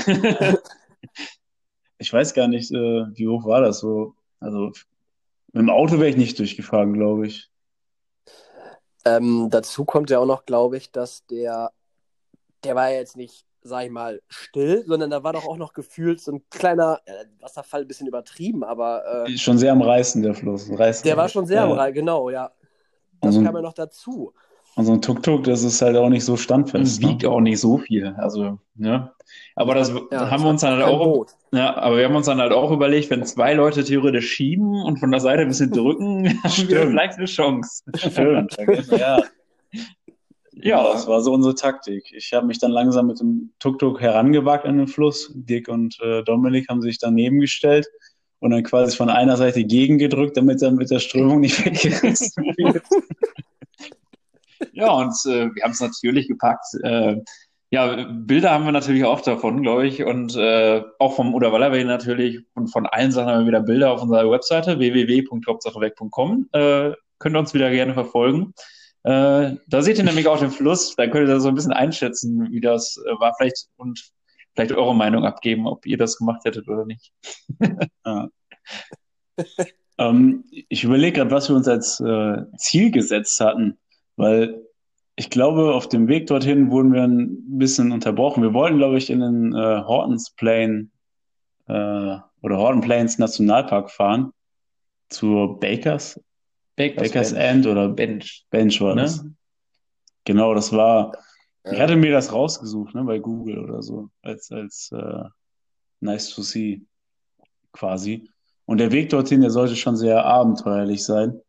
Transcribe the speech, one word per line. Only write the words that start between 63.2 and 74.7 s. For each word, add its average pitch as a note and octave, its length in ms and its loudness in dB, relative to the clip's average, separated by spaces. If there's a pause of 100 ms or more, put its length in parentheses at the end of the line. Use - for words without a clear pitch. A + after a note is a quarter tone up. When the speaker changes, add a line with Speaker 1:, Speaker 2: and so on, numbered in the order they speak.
Speaker 1:
haben A#2 140 2
wir - 20 2
wieder A2+ 160 2
Bilder B2+ 300 2
auf A#2+ 100 -2
unserer A2+ 280 2
Webseite E3 480 0
w B2 140 2
w B2 140 2
w B2 160 2
punkt A#2 240 -8
hauptsacheweg A2 500 -4
punkt A2 160 -12
com. G3+ 400 -2
Äh, D3 400 2 (260)
könnt D#3 180 -2
ihr - 20 4
uns D3+ 160 -2
wieder C3+ 160 2
gerne B2+ 240 0
verfolgen. B2+ 580 0 (500)
Äh, C#3 540 2 (100)
da C3 160 0
seht G#3+ 140 2
ihr G3+ 80 2
nämlich D#3+ 240 2
auch D3+ 100 4
den C#3 120 0
Fluss, D3 460 -2
da A#2+ 100 2
könnt C#3+ 220 2
ihr C3+ 60 4
das C3+ 80 2
so C3+ 60 2
ein C3+ 60 4
bisschen C#3 180 -2
einschätzen, A#2+ 800 -2
wie A#2 100 -6
das, A#2 460 -2
äh, A2+ 120 -4
war A#2 200 2
vielleicht B2+ 280 -2 (100)
und - 340 -12 (440)
vielleicht A2+ 180 -2